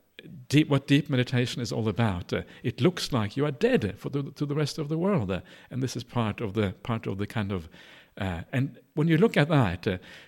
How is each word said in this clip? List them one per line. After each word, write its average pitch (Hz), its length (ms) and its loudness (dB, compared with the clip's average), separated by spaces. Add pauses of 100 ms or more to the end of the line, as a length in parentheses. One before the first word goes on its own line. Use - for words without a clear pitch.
(500)
deep, 147 180 4
what 139 200 2
deep 139 240 4
meditation 123 500 0
is 117 100 -4
all 113 160 0
about. 104 460 0
Uh, 85 80 0 (220)
it - 180 -4
looks 175 300 2
like 107 260 -2
you 135 80 2
are 151 60 0
dead 170 480 0
for 143 100 -8
the, 139 220 -4
to 147 160 -6
the 143 80 -2
rest 147 240 -2
of 147 100 -4
the 160 80 -2
world, 175 320 0
uh, 92 120 -2 (280)
and 127 140 -4
this 123 120 -4
is 117 80 -6
part 110 380 -2
of 104 140 -4
the, 104 260 2
part 113 240 -4
of 104 140 -4
the 101 80 -4
kind 104 240 -4
of, 85 180 -6 (480)
uh, 90 240 -4 (100)
and 135 280 -2 (160)
when 151 120 2
you 160 100 4
look 220 200 4
at 147 120 4
that, 113 380 2
uh, 92 100 0 (300)